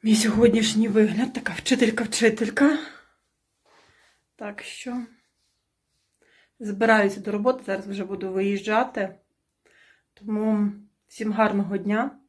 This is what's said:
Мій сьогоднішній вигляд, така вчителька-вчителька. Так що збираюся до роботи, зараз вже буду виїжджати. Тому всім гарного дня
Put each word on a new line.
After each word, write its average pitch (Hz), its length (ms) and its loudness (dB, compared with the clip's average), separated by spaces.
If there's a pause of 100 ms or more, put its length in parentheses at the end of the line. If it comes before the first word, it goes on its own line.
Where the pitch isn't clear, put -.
Мій 220 140 4
сьогоднішній 220 720 4
вигляд, 214 440 2
така - 200 -8
вчителька-вчителька. 233 1300 2 (1600)
Так 208 260 -14
що 247 400 -10 (1600)
збираюся 208 600 2
до 202 120 -6
роботи, 240 340 0
зараз 196 200 -6
вже 196 180 -8
буду 190 280 -8
виїжджати. 202 800 -2 (1000)
Тому 214 560 -2 (380)
всім 214 240 -6
гарного 202 440 0
дня 208 340 -2 (180)